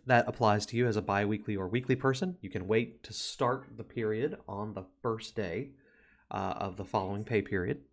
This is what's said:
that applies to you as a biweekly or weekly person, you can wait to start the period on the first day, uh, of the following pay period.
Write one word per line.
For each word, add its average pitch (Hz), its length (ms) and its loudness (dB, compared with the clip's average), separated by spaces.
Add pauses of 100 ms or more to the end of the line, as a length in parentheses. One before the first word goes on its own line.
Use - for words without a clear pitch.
that 123 220 6
applies 107 400 4
to 113 100 -4
you 120 100 4
as 107 80 2
a 107 60 2
biweekly 104 540 0
or 95 120 -2
weekly 123 280 0
person, 135 460 0
you 95 100 -10
can 92 160 -4
wait 117 360 2
to 107 100 -14
start - 540 -2 (100)
the 110 60 -10
period 117 540 -2 (100)
on 104 280 -6
the 95 100 -8 (160)
first 113 340 -4
day, 101 360 -2 (580)
uh, 95 280 -2
of 95 200 -4
the 101 80 -8
following 101 380 -2
pay 110 180 2
period. 90 380 -2 (140)